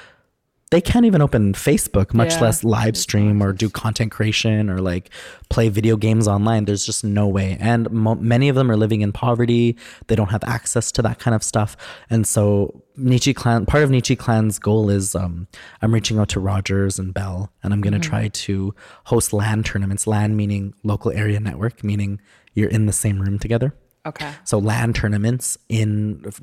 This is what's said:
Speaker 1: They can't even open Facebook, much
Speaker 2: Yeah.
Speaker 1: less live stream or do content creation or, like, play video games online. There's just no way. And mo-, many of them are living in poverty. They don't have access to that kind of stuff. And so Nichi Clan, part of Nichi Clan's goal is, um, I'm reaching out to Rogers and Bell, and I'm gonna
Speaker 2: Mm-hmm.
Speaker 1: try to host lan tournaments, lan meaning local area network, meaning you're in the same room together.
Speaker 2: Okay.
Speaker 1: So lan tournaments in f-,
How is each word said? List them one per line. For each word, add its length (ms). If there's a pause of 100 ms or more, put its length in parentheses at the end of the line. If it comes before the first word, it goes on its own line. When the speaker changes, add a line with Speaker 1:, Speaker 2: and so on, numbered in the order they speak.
(680)
Speaker 1:
They 100
can't 260
even 160
open 300
Facebook, 600
much 220
Speaker 2:
Yeah. 80
Speaker 1:
less 200
live 320
stream 480
or 80
do 180
content 400
creation 600
or, 100
like, 300 (400)
play 180
video 300
games 320
online. 340
There's 220
just 180
no 240
way. 320
And 320
mo-, 240
many 320
of 80
them 160
are 60
living 240
in 100
poverty. 640 (320)
They 80
don't 160
have 140
access 480
to 80
that 180
kind 160
of 80
stuff. 320 (340)
And 160
so 580 (140)
Nichi 380
Clan, 300
part 180
of 60
Nichi 280
Clan's 420
goal 300
is, 240
um, 340 (340)
I'm 120
reaching 260
out 100
to 100
Rogers 580
and 160
Bell, 380 (120)
and 100
I'm 80
gonna 180
Speaker 2:
Mm-hmm. 100
Speaker 1:
try 200
to 440 (320)
host 280
lan 300
tournaments, 440
lan 300
meaning 360 (120)
local 260
area 300
network, 420
meaning 380 (320)
you're 160
in 160
the 80
same 280
room 180
together. 340 (320)
Speaker 2:
Okay. 260 (140)
Speaker 1:
So 120
lan 360
tournaments 640 (100)
in 580
f-, 180